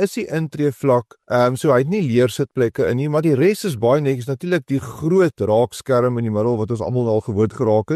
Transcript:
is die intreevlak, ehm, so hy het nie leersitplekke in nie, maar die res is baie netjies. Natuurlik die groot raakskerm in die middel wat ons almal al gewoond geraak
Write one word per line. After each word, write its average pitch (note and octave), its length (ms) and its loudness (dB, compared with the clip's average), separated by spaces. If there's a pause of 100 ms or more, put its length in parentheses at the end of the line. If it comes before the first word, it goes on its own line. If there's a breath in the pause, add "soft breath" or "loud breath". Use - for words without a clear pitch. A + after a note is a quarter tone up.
is G3+ 140 0
die A3 100 -4
intreevlak, C#3+ 880 -2 (160)
ehm, B2 240 2
so D3 160 0
hy B2+ 80 4
het C#3+ 120 0
nie G#3+ 120 0
leersitplekke A#2+ 880 0
in A#2+ 60 0
nie, C#3+ 120 -2
maar D3+ 140 0
die D#3+ 120 2
res F3+ 280 2
is D#3+ 160 -4
baie B2 220 2
netjies. C3+ 260 -4
Natuurlik D#3+ 400 -4
die C#3 160 -2
groot E3 560 0
raakskerm A#2+ 800 0
in A#2 80 -2
die G#2+ 60 -2
middel A2 240 0
wat G#2+ 180 -4
ons G#2+ 60 -6
almal A#2+ 260 -2
al A2 140 0
gewoond G#2+ 320 -2
geraak A2 420 0